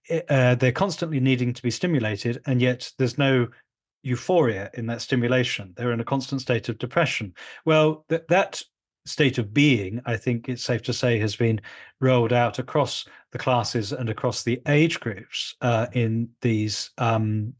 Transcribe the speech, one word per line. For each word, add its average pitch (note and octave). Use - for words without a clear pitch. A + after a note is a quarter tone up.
i-, E3
uh, B2+
they're B2+
constantly E3
needing B2
to -
be A#2+
stimulated, A#2
and B2+
yet B2
there's B2+
no C3
euphoria B2
in A#2
that A#2
stimulation. A#2+
They're A#2+
in A#2
a A#2
constant C3+
state A#2
of A2
depression. B2+
Well, D#3
th-, D#3+
that F#3+
state -
of G#2
being, A#2+
I A#2
think A#2
it's B2+
safe A#2
to B2
say, A#2+
has G#2+
been A2+
rolled B2
out A#2+
across -
the -
classes A#2
and B2
across -
the A#2+
age D3+
groups, -
uh, A#2
in A#2
these, G#2+
um, A2